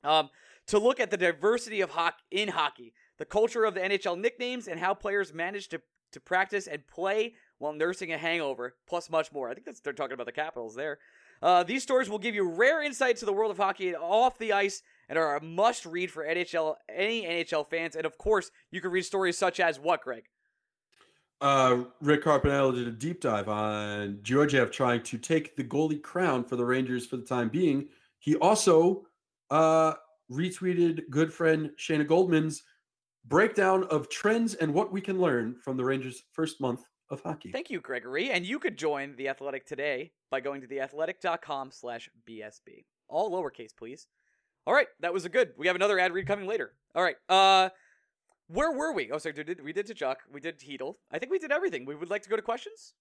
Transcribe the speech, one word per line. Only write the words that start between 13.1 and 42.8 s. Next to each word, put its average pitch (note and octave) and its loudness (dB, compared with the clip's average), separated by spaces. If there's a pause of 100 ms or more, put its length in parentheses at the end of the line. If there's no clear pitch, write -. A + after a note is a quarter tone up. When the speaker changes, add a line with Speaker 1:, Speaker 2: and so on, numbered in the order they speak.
Speaker 1:
to A3+ -6
the G#3 0
world G#3+ 0
of F3+ -8
hockey F#3+ 0
and E3+ -2
off G#3+ 2
the A3+ -2
ice G3 0 (260)
and D3+ 0
are D3+ 2
a D3+ -4
must-read F3 0
for D#3 -8
N D#3+ 0
H F3 -4
L, D#3 -2 (100)
any G#3 -2
N E3+ -4
H E3+ -2
L D3+ 0
fans. E3 -4
And, D#3+ -4
of D#3 -6
course, G#3 2 (220)
you F3+ -8
can F3+ -4
read F3+ 2
stories F#3 0
such F#3 0
as E3 4
what, D#3 0
Greg? A#2 -10 (1160)
Speaker 2:
Uh, C3 4 (160)
Rick D3 2
Carpinello C#3 4
did B2 -4
a - -6
deep D3+ -8
dive G#2+ 0
on G#2 -4
Georgiev C3 4
trying A#2+ 0
to A#2+ -8
take D#3 -2
the C3 -6
goalie D3 -2
crown D#3 0
for B2 -6
the A#2+ 0
Rangers B2+ 0
for C3 -8
the A#2+ -10
time B2 0
being. D3 2 (300)
He D3+ 2
also, F3+ 6 (440)
uh, D#3+ 6 (400)
retweeted F3 0
good D#3 2
friend D#3+ 2
Shayna D3+ 0
Goldman's D#3+ 2 (640)
breakdown F#3+ 4
of D3 0
trends A3+ 0
and D#3 -2
what G3+ 0
we F#3+ -6
can F#3+ -2
learn B2 2
from C3 -6
the B2+ -2
Rangers' C3 -4 (100)
first D#3+ -4
month B2 -2 (300)
of C#3 -10
hockey. E3+ -10
Speaker 1:
Thank D4+ -8
you, G3 -6
Gregory. C3+ -6
And F3+ -2
you B3 -6
could E4+ -6
join C#3+ -4
The C3+ -6
Athletic C3+ -8
today C#3+ -6 (180)
by C3+ -2
going C#3 -8
to B2+ -18
theathletic C#3 -6
dot E3+ -4
com C3+ -8
slash A#2 -12 (160)
B A2 -16
S G#2+ -18
B. - -20 (240)